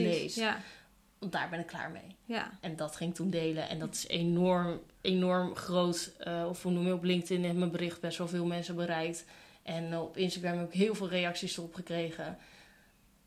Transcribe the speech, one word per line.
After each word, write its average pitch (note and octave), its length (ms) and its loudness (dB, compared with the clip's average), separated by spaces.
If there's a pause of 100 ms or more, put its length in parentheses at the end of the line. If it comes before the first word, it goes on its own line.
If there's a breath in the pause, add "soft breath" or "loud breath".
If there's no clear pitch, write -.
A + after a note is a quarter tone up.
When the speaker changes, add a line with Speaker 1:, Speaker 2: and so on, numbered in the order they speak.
(200)
Speaker 1:
leest." - 160 -4
Speaker 2:
Ja. A3 200 0 (640 loud breath)
Speaker 1:
Want F#3 140 -6
daar D#3 160 -2
ben E3+ 120 -4
ik E3+ 60 -6
klaar D#3 240 -8
mee. F#3+ 340 -16
Speaker 2:
Ja. A3+ 260 -4 (100)
Speaker 1:
En E3 160 -6
dat D#3 200 -6
ging E3+ 180 -2
toen F3+ 160 0
delen. D#3+ 380 0
En D#3+ 100 -6
dat D#3 160 -4
is - 140 -6
enorm, F3 720 4 (200)
enorm F3+ 560 4
groot. F3 640 2
Eh, E3+ 300 -2
of F3+ 140 -6
hoe F3+ 100 2
noem F3 140 4
je, F#3 60 4
op F3 120 0
LinkedIn F3+ 400 2
heeft E3+ 120 2
mijn F3+ 140 4
bericht E3+ 300 -2
best E3 180 -4
wel F3 100 -2
veel F3 180 0
mensen F3 280 -2
bereikt. E3+ 500 -2 (380 loud breath)
En, E3 300 -4
eh, E3 100 0
op - 140 -8
Instagram F3 420 0
heb E3+ 140 -2
ik F3+ 80 0
heel A3 140 6
veel F#3+ 140 -2
reacties F3 480 0
erop E3+ 180 -8
gekregen. E3+ 640 -4 (880 soft breath)